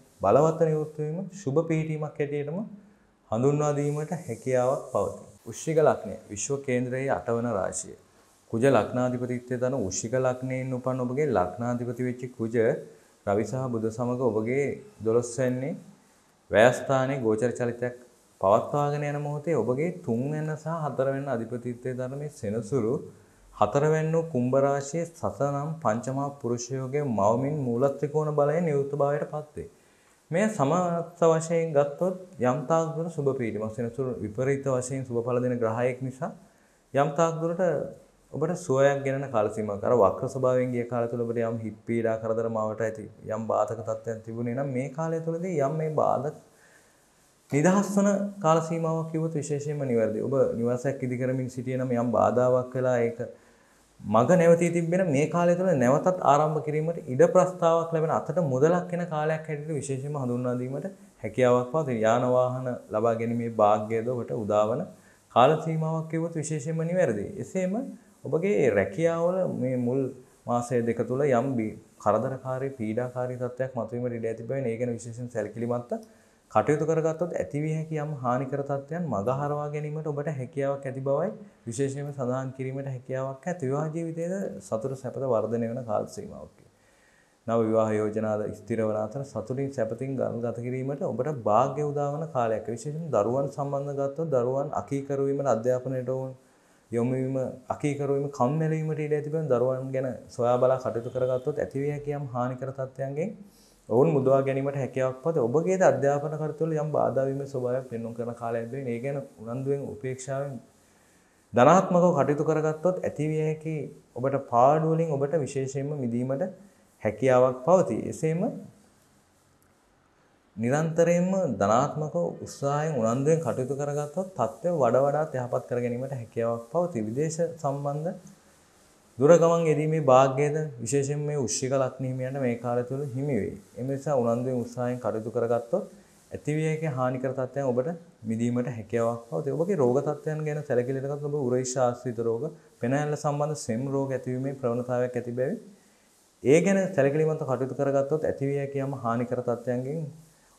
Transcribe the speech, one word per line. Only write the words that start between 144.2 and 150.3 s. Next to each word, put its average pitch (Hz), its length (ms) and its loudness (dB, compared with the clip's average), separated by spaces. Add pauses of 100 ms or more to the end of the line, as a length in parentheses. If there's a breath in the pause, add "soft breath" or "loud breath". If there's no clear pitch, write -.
ප්‍රවණතාවයක් 123 640 -2
ඇති 120 160 -4
බැවින් 135 240 -2 (880 soft breath)
ඒ 143 180 8
ගැන 190 280 4
සැලකිලිමත්ව 156 540 2
කටයුතු 131 320 -2
කරගත්තොත් 139 540 0
ඇතිවිය 139 300 -2
හැකි 139 260 -4
යම් 139 120 -4
හානිකර 117 440 -2
තත්ත්වයන්ගෙන් 127 640 -2 (540 soft breath)